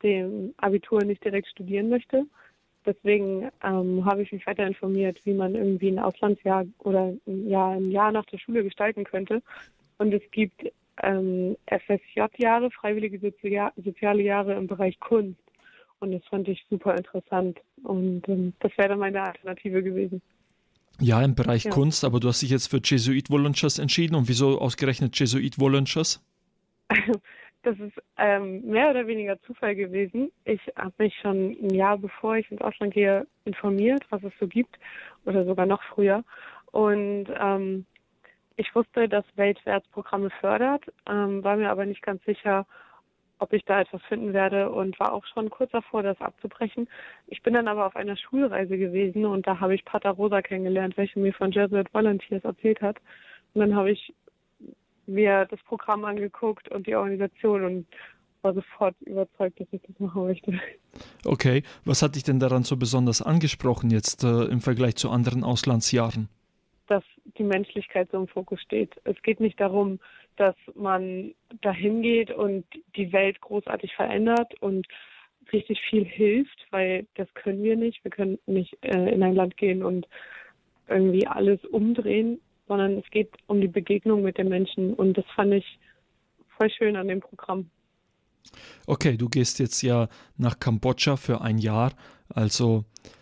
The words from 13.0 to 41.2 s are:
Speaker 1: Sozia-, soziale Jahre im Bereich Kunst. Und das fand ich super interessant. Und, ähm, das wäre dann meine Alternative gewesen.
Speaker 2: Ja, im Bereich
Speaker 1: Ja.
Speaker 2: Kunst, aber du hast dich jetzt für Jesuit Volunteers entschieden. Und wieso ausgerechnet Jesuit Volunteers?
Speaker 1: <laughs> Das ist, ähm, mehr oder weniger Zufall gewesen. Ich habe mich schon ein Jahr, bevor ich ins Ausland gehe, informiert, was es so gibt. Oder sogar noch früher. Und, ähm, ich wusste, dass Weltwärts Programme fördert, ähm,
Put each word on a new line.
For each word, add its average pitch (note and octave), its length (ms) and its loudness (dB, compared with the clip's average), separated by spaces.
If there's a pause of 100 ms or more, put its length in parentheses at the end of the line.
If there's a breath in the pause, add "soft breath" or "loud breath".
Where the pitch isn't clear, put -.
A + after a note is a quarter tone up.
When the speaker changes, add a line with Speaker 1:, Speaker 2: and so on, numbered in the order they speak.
Speaker 1:
Sozia-, G3+ 560 -4
soziale G#3 480 0
Jahre G3+ 300 0
im G3 140 -4
Bereich F#3 340 -2
Kunst. G#3 400 0 (580 soft breath)
Und G3 140 -4
das F3 160 -6
fand G3 180 -4
ich F#3+ 220 -4
super F#3+ 260 0
interessant. F#3 640 -4 (240)
Und, F#3 460 -4
ähm, F#3 300 -2
das G#3 180 -2
wäre G3 120 2
dann G3+ 100 -2
meine G3 220 -2
Alternative F#3 600 -4
gewesen. F#3 380 -4 (800)
Speaker 2:
Ja, A#2 200 4
im C3+ 140 4
Bereich A#2+ 300 0
Speaker 1:
Ja. G#2+ 60 -2
Speaker 2:
Kunst, D3 340 2
aber A#2+ 160 2
du A#2+ 80 2
hast A#2+ 120 0
dich C3 100 -2
jetzt C3 160 2
für C3+ 140 0
Jesuit C3 480 2
Volunteers C#3+ 500 2
entschieden. D#3+ 360 2
Und B2+ 140 2
wieso C3+ 320 4
ausgerechnet C3 580 -2
Jesuit B2+ 400 0
Volunteers? C#3 640 2 (640)
Speaker 1:
<laughs> G#3 320 0 (420 loud breath)
Das G#3+ 160 -2
ist, G#3 200 -14 (200)
ähm, G3+ 480 0
mehr A#3 240 4
oder B3 160 -2
weniger G#3 340 -4
Zufall A3+ 320 -6
gewesen. G3 580 -4 (120)
Ich G#3+ 180 -2 (140)
habe F#3+ 240 -8
mich G#3+ 200 2
schon G3 400 -2
ein G3 140 0
Jahr, G3 240 4
bevor G#3+ 400 -4
ich A3 140 -4
ins G#3 100 -12
Ausland G#3 320 -4
gehe, G3 320 4 (180)
informiert, G#3 680 0
was G3+ 120 -4
es G3 160 -10
so G3+ 80 -2
gibt. A3+ 300 -2 (480 loud breath)
Oder F#3+ 200 2
sogar F#3 200 2
noch G3 160 2
früher. G3+ 420 0 (480 loud breath)
Und, G3+ 540 0 (160)
ähm, G3 460 -2 (720 soft breath)
ich - 180 -6
wusste, A#3 340 0
dass G#3 160 0 (100)
Weltwärts G3+ 520 0
Programme G3+ 420 -6 (100)
fördert, B3 440 0 (260)
ähm, G3+ 340 -2